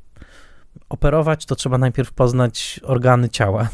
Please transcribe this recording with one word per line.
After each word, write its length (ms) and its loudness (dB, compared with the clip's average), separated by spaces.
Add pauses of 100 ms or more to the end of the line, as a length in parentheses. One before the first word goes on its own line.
(880)
operować, 580 0
to 100 -4
trzeba 220 -2
najpierw 340 -2
poznać 680 0
organy 460 2
ciała, 460 -2